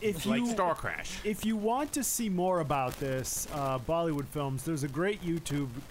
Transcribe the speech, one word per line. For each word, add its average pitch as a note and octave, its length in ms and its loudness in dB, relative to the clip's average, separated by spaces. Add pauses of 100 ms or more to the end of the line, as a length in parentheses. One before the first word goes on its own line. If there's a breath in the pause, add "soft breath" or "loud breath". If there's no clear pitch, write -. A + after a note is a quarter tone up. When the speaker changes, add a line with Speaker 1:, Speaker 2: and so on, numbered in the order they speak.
Speaker 1:
If G3+ 240 0
Speaker 2:
Like A3 160 4
Speaker 1:
you A#3+ 120 2
Speaker 2:
Star F3+ 240 2
Crash. E2+ 480 -4
Speaker 1:
If G#3+ 200 0
you A3 120 2
want A#3+ 380 0
to C4+ 100 0
see - 240 0
more F3+ 320 4
about C3+ 400 0
this, C3 520 -2
uh, C3+ 280 0
Bollywood D#3+ 480 0
films, C#3 340 -2
there's D#3 220 0
a D3 40 -2
great F3+ 360 0
YouTube, D3 440 0 (220)